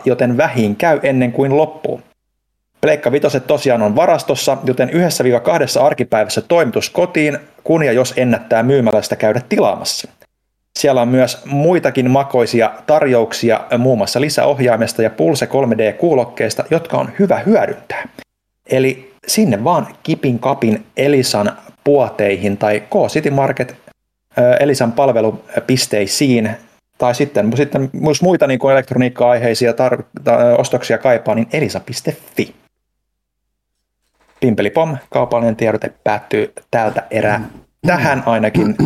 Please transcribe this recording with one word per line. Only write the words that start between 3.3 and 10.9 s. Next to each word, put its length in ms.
tosiaan 360
on 140
varastossa, 680
joten 260
yhdessä 340
viiva 160
kahdessa 460
arkipäivässä 540
toimitus 500
kotiin, 480
kun 180
ja 100
jos 240
ennättää 460
myymälästä 540
käydä 320
tilaamassa. 600
Siellä 240